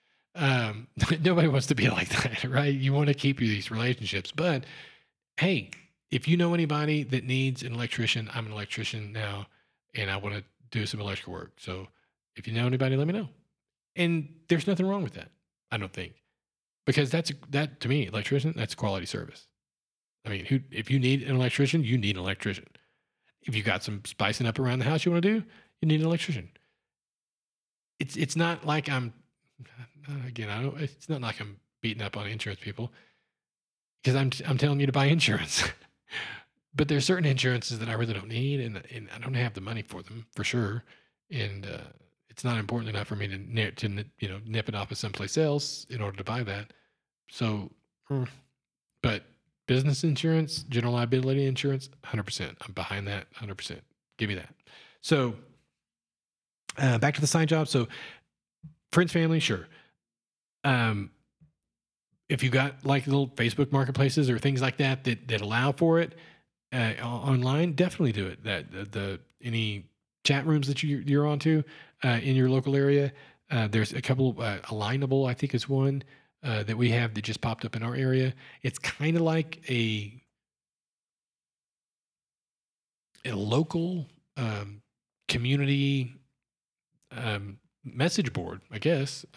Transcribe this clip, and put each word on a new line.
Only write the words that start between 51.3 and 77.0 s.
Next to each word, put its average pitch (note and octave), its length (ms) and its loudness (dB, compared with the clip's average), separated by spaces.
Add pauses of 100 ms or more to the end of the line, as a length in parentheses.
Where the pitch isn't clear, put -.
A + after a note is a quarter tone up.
insurance, C3+ 460 -2 (120)
hundred G#2 200 -4
percent. - 380 -6
I'm - 120 -12
behind G2 360 -6
that, G2+ 260 -8
hundred G2+ 240 -10
percent. - 220 -10 (360)
Give A2 100 -2
me G2+ 60 -2
that. E2+ 160 -8 (520)
So, B2+ 340 2 (1400)
uh, C3 180 4
back C#3+ 160 4
to C#3+ 80 -2
the D3+ 60 2
sign D#3+ 180 4
job. D#3 220 2
So, A#2+ 200 2 (1040)
friends, F3 200 4
family, E3 280 4
sure. F#2+ 280 -2 (960)
Um, A2+ 480 2 (1160)
if - 140 -2
you C3 80 4
got, C3+ 340 0
like, C#3 220 2
little C#3 220 2
Facebook C3 440 2
marketplaces C3+ 600 4
or A2+ 80 2
things C3+ 240 2
like C3 140 0
that C3+ 260 2
that, A#2+ 240 -2
that G#2+ 140 0
allow A#2+ 320 2
for E3 260 4
it, - 160 -2 (580)
uh, A2+ 200 0 (100)
o-, - 20 -6
online, C3 680 2
definitely D#3+ 400 2
do G2 120 -2
it. - 180 -8
That G2 280 -4
the, G2 140 -8
the G2 340 -6 (240)
any A2+ 420 -4 (380)
chat C#3 240 2
rooms D3+ 200 4
that C#3 140 -2
you, C#3+ 240 -2
you're C#3+ 220 4
onto, D3+ 340 4 (420)
uh, A#2+ 200 2
in C3+ 120 4
your B2+ 140 6
local C3 260 2
area, C#3 380 4 (380)
uh, A2+ 160 2
there's G#2+ 260 0
a C3 80 -6
couple, B2+ 380 2
uh, G#2+ 260 -4
Alignable, B2+ 640 0
I B2 60 0
think, - 180 -2
is B2 160 -2
one, C3+ 340 2 (400)
uh, A2 200 0
that A2 120 -2
we A#2+ 140 4
have A#2 240 2